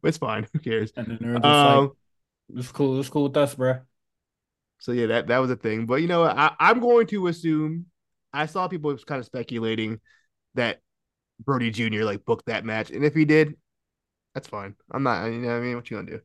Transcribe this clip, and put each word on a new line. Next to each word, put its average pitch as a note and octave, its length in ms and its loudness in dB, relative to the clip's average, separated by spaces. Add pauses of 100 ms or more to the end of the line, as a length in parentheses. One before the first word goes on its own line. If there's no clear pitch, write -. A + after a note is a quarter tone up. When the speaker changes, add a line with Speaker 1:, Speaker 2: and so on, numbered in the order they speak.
Speaker 1:
It's D#3+ 140 0
fine. A2 340 -4
Who D3+ 80 -4
cares? A2+ 380 -2
Speaker 2:
And A2+ 100 -8
then A2+ 140 -8
they're A#2+ 140 -2
just A#2+ 100 2
Speaker 1:
Um, C#3+ 400 8
Speaker 2:
like, C#3 60 -6 (640)
it's B2 160 -10
cool. C3+ 280 -2
It's C#3 100 -6
cool D3 140 0
with C#3 140 0
us, C3+ 180 2
bro. B2+ 240 0 (1000)
Speaker 1:
So, - 120 -8
yeah, A#2+ 160 0
that, A#2 200 0
that A#2+ 100 2
was C3 140 2
a B2+ 40 0
thing. A2+ 300 -4
But, B2+ 160 0
you E3+ 60 0
know, E3+ 160 2
I, C#3+ 360 4
I'm G#3+ 200 4
going A#3 280 4
to G3+ 200 -4
assume, D#3+ 580 -2 (480)
I D3+ 140 -2
saw F3+ 200 -4
people D3+ 300 -4
kind C#3+ 220 -8
of A#2 60 -12
speculating A2+ 760 -4 (560)
that A#2+ 260 -2 (580)
Brody A#2+ 320 -2
Junior, A2 340 -2
like, G2+ 200 -4
booked A2+ 220 -2
that A2 180 -4
match. A2 260 -6
And C3 140 -4
if D3 80 2
he D#3 120 4
did, D3+ 300 4 (800)
that's - 140 -12
fine. G2+ 280 -12 (160)
I'm C3+ 120 -4
not, A2 220 0
you A#2 140 -6
know B2 100 -6
what A#2+ 60 -2
I A#2+ 60 -2
mean? B2 140 -6
What A#2+ 140 -12
you A2 80 -10
gonna G2+ 140 -12
do? - 140 -12